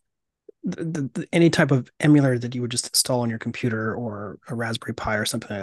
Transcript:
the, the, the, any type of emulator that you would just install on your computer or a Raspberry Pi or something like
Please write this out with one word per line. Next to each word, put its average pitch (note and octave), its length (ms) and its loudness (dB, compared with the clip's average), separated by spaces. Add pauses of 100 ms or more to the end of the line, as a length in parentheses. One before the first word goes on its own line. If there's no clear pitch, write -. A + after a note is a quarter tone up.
(640)
the, E3+ 200 -6
the, D#3+ 300 -4
the, - 180 -6
any E3+ 200 6
type D#3 180 2
of C3 300 2
emulator C#3 400 6
that A#2+ 160 -6
you B2 60 -4
would A#2+ 100 -4
just A#2+ 160 -4
install - 340 0
on A#2 80 0
your A2+ 80 -4
computer A2 560 -2
or G#2 460 -8 (100)
a A#2+ 60 -6
Raspberry A2+ 400 -6
Pi A2 220 -2
or G#2+ 80 0
something A2 300 -6
like G2 80 -6